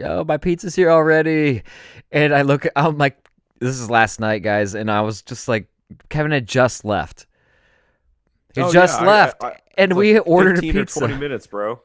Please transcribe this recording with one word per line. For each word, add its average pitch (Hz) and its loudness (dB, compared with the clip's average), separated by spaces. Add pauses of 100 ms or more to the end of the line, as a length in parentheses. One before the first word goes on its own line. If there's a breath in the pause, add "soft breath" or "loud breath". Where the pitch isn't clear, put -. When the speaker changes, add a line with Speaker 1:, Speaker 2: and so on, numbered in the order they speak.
Speaker 1:
"Oh, 82 -6
my 156 -4
pizza's 170 -4
here 175 2
already," 156 2 (480 loud breath)
and 147 0
I 143 2
look, 139 0 (100)
I'm 151 0
like, 139 -2 (440)
this 127 -6
is 117 -10
last 113 2
night, 107 -2
guys, 104 -2
and 107 -6
I 104 0
was 107 -6
just - -14
like, 110 -4 (400)
Kevin 151 -4
had 135 -2
just 127 -2
left. 95 -6 (1300)
He 135 -6
Speaker 2:
Oh, 175 -2
Speaker 1:
just 170 4
Speaker 2:
yeah, 120 0
I, 196 4
Speaker 1:
left, 190 2
Speaker 2:
I, - -8
I, - -14 (220)
Speaker 1:
and 190 2
Speaker 2:
it's 175 0
Speaker 1:
we 208 4
Speaker 2:
like 220 2
Speaker 1:
ordered 180 4
a - 0
Speaker 2:
fifteen 165 -2
or 202 0
Speaker 1:
pizza - -8
Speaker 2:
twenty 123 -2
minutes, 139 -8
bro. 104 -6